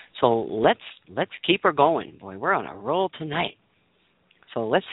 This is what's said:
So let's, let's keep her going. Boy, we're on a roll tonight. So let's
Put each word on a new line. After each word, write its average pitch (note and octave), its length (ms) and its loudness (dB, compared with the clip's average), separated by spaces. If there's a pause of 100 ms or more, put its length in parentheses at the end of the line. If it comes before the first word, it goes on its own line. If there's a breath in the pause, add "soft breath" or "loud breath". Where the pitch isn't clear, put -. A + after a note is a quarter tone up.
(220 loud breath)
So A#2 200 4 (100)
let's, A#2+ 280 2 (300)
let's B2 220 -6 (160)
keep F#3+ 160 2
her F3+ 100 4
going. C#3+ 480 2
Boy, F#2+ 160 -14
we're D#3 160 0
on A#2 140 -2
a C#2+ 80 -14
roll D3+ 420 -2
tonight. D3+ 400 -6 (960)
So A2+ 140 -4
let's D#3 260 0